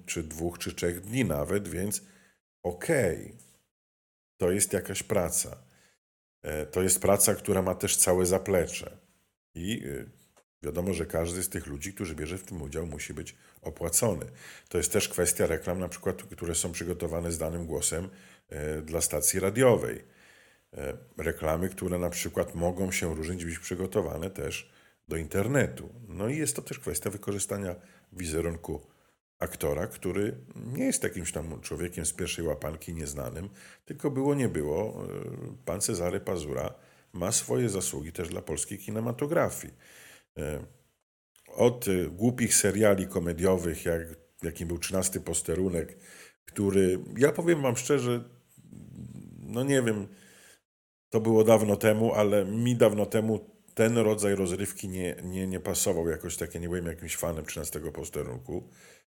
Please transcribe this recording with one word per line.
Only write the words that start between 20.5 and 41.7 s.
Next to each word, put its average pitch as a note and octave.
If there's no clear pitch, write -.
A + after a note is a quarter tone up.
E, C2+
reklamy, D#2+
które F2+
na F2
przykład -
mogą F2+
się E2+
różnić, E2+
być E2+
przygotowane F2
też -
do D#2+
internetu. G2+
No G2
i D3
jest D#3
to -
też -
kwestia -
wykorzystania G2+
wizerunku E2
aktora, E2
który G2
nie C#3
jest -
jakimś -
tam D#2+
człowiekiem E2
z -
pierwszej E2+
łapanki, D#2+
nieznanym, C#2+
tylko C#3+
było, C3+
nie B2+
było, D#2+
e, G1+
pan F2+
Cezary F#2
Pazura D2+
ma F#2
swoje A#2+
zasługi F2+
też E2+
dla F2+
polskiej D#2+
kinematografii. A#2+
E, D2+
od, B2